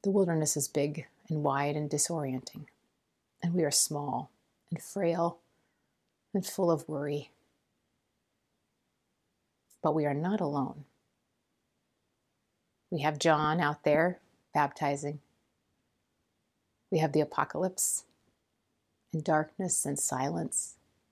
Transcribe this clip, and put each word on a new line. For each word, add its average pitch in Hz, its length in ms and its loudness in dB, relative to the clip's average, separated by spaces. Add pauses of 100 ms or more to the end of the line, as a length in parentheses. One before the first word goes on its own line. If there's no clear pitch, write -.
The 196 40 2
wilderness 170 440 2
is 147 140 -2
big 147 360 -2 (220)
and 151 160 -2
wide 143 320 0
and 151 140 -2
disorienting, 147 760 -4 (760)
and 170 100 0
we 175 120 4
are 139 60 0
small 143 600 -2 (380)
and - 120 -6
frail 170 580 0 (960)
and 190 120 0
full 175 260 0
of 147 160 0
worry. 147 440 -6 (2500)
But 156 120 2
we 151 100 2
are 143 80 2
not 180 260 0
alone. 147 460 -2 (2000)
We 160 120 -4
have 151 180 0
John 156 400 4
out 151 240 0
there 165 360 4 (340)
baptizing. 147 680 0 (1700)
We 190 100 2
have 156 120 2
the 151 80 4
apocalypse - 840 -2 (1040)
and 160 140 -4
darkness 156 600 0
and 143 140 -4
silence. 143 760 -4 (360)